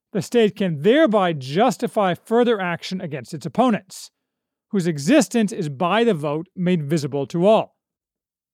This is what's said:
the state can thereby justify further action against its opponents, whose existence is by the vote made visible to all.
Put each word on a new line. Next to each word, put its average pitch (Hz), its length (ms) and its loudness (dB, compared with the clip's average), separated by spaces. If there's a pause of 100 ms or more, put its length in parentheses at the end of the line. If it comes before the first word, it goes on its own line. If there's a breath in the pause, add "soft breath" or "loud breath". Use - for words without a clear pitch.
(120)
the 196 100 -2
state 226 340 0
can 170 240 -4
thereby 208 540 4
justify 185 800 -2
further 233 440 0
action 185 440 -6
against 143 320 -10
its 151 100 -12
opponents, - 680 -2 (580)
whose 185 180 -2
existence 196 680 2
is 185 160 -6
by 175 340 0
the 233 120 2
vote 151 420 -4
made 180 260 0
visible 143 440 -2
to 170 200 0
all. 208 300 2 (760)